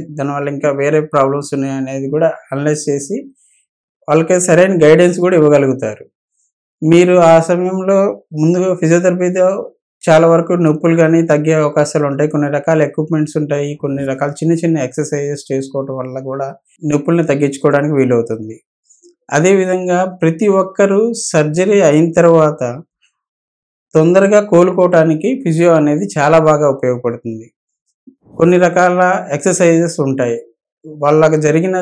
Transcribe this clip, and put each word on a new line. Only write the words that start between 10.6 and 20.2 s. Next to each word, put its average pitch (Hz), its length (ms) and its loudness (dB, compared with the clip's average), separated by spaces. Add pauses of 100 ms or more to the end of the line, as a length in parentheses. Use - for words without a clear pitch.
నొప్పులు 160 360 0
కానీ 165 160 4 (140)
తగ్గే 151 200 0 (100)
అవకాశాలు 147 480 -2
ఉంటాయి. 147 240 -2
కొన్ని 147 140 -2 (100)
రకాల 160 200 0 (100)
ఎక్విప్‌మెంట్స్ 156 520 -4
ఉంటాయి, 143 280 -4 (140)
కొన్ని 139 300 -6
రకాల 143 180 -4 (100)
చిన్న 160 120 0 (100)
చిన్న 165 240 0
ఎక్సర్‌సైజెస్ 143 640 -6
చేసుకోవటం 135 500 -6
వల్ల 127 180 -10 (120)
కూడా 135 180 -8 (440)
నొప్పుల్ని 165 400 0
తగ్గించుకోవడానికి 143 680 -2
వీలవుతుంది. 117 560 -2 (800)
అదేవిధంగా 185 600 0 (240)